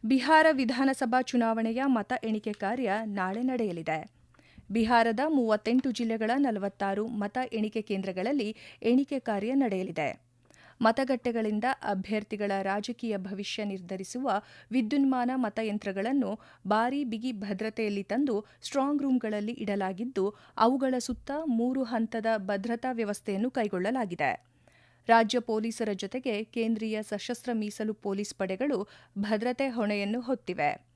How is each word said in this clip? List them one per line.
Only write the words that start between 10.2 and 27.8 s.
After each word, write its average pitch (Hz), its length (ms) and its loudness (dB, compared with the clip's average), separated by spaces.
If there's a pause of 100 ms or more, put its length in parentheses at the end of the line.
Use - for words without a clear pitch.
ಮತಗಟ್ಟೆಗಳಿಂದ 233 840 2 (180)
ಅಭ್ಯರ್ಥಿಗಳ 208 720 -2 (100)
ರಾಜಕೀಯ 214 540 -4
ಭವಿಷ್ಯ 196 480 -6
ನಿರ್ಧರಿಸುವ 196 680 -4 (380)
ವಿದ್ಯುನ್ಮಾನ 254 640 2
ಮತಯಂತ್ರಗಳನ್ನು 214 1040 -2 (280)
ಭಾರೀ 247 360 2
ಬಿಗಿ 233 280 -4
ಭದ್ರತೆಯಲ್ಲಿ 208 680 -4
ತಂದು 220 420 0 (180)
ಸ್ಟ್ರಾಂಗ್ 277 400 0
ರೂಂಗಳಲ್ಲಿ 226 500 0
ಇಡಲಾಗಿದ್ದು, 202 840 -2 (220)
ಅವುಗಳ 254 420 4
ಸುತ್ತ 247 320 -6 (140)
ಮೂರು 254 380 0
ಹಂತದ 226 440 -2 (100)
ಭದ್ರತಾ 214 560 -4
ವ್ಯವಸ್ಥೆಯನ್ನು 214 580 -2
ಕೈಗೊಳ್ಳಲಾಗಿದೆ. 196 960 -2 (640)
ರಾಜ್ಯ 226 300 6
ಪೊಲೀಸರ 220 540 -2
ಜೊತೆಗೆ 214 520 -4
ಕೇಂದ್ರೀಯ 220 580 -2
ಸಶಸ್ತ್ರ 233 500 -6
ಮೀಸಲು 220 420 -4